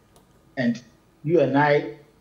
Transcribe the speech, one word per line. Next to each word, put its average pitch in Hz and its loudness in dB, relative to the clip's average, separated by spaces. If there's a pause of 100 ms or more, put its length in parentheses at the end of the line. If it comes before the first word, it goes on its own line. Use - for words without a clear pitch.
(560)
And 120 -4 (400)
you 165 0
and 135 0
I 147 0 (260)